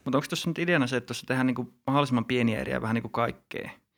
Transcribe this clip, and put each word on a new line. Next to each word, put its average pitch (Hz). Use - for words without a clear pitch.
Mut 135
onks 147
tossa 170
nyt 160
ideana 165
se, 127
että 120
tossa -
tehdään 131
niinku 123
mahdollisimman 131
pieniä 117
eriä 127
vähän 110
niinku 117
kaikkea? -